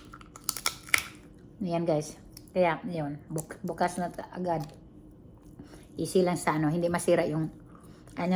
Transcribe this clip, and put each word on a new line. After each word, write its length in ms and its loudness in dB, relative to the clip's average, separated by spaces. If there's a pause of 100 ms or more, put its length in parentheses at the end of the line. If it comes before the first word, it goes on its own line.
(1700)
Ayan, 240 2
guys. 320 -2 (320)
Kaya, 320 4
yun. 320 -4 (160)
Buk-, 320 -6
bukas 320 0
na 160 -4
ta-, 160 -12
agad. 320 -2 (1300)
Easy 320 4
lang 80 2
sa 240 2
ano. 80 4
Hindi 240 2
masira 320 4
yung, 240 0 (720)
ano, 160 2